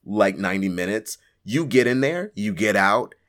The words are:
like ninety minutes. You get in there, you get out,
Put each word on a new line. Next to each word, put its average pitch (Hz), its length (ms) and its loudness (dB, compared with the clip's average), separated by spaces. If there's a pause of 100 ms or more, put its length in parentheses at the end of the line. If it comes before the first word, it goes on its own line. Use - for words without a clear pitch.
like 98 320 0
ninety 98 320 -2
minutes. 92 480 -4 (260)
You 139 220 -2
get 123 220 4
in 127 140 0
there, 175 340 -4
you 104 180 -4
get 101 220 0
out, 101 400 2 (140)